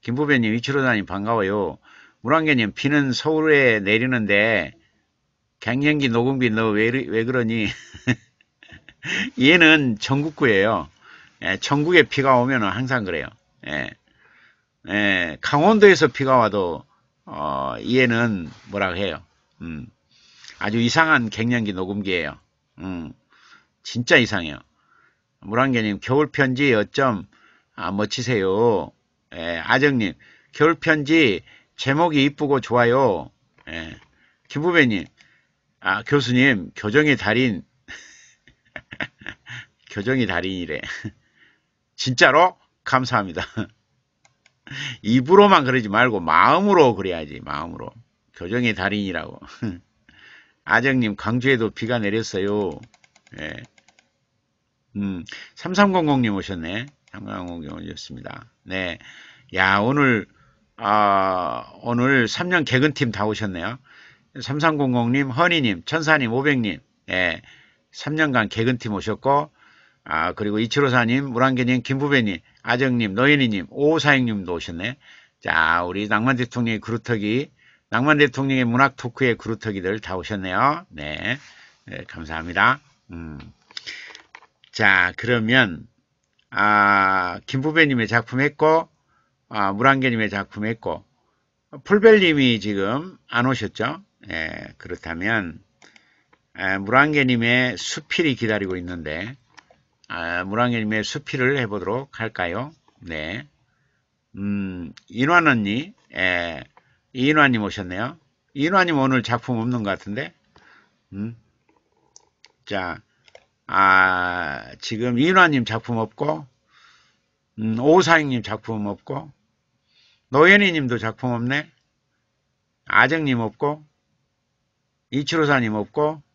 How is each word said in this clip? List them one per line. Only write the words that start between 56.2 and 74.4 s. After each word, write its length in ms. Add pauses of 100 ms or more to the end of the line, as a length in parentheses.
오셨네. 520 (240)
삼삼공공 680
오셨습니다. 680 (180)
네. 340 (560)
야, 260
오늘, 460 (520)
아, 880 (160)
오늘 460
삼 220
년 160
개근팀 460
다 140
오셨네요. 520 (640)
삼삼공공님, 880
허니님, 560
천사님, 480
오백님, 460 (300)
예, 320 (500)
삼 240
년간 340
개근팀 440
오셨고, 580 (520)
아, 300
그리고 260
이칠오사님, 720
물안개님, 520
김부배님, 560 (240)
아정님, 520
노예니님, 540
오오사육님도 840